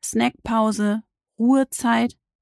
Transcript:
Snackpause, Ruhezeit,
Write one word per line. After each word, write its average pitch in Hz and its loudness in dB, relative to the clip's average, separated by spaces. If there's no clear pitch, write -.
Snackpause, 220 -2
Ruhezeit, 240 0